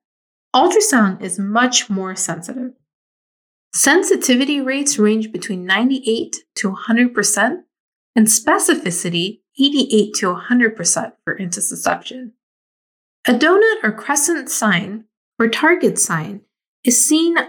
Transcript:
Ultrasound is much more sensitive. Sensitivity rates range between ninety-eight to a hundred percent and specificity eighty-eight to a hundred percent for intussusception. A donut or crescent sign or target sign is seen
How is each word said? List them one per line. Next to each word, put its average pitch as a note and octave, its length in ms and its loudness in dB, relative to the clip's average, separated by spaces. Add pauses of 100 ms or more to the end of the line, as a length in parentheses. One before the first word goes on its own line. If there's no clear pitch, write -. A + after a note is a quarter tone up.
(560)
Ultrasound B3+ 640 2
is F#3+ 160 -8
much A3+ 500 0
more F#3+ 280 -6
sensitive. B3 560 -8 (1000)
Sensitivity C#4 840 2
rates C4+ 380 -2
range G#3+ 320 2
between F3+ 360 -8
ninety-eight A3+ 720 0 (200)
to G3 140 -2
a G3 40 -6
hundred A#3+ 400 0
percent G#3 500 0 (520)
and A3 100 6
specificity F#3+ 1120 0 (200)
eighty-eight A#3+ 540 2
to F#3 160 -2
a F3+ 40 -4
hundred A#3 400 0
percent - 400 -4 (100)
for - 140 -6
intussusception. G3 920 -6 (920)
A B3 60 4
donut F#4+ 520 4
or G#3+ 80 -2
crescent C#4+ 580 -4
sign G#3 540 -2 (340)
or A3+ 100 4
target D4+ 500 2
sign F3+ 440 -4 (400)
is - 240 2
seen E4 300 2 (120)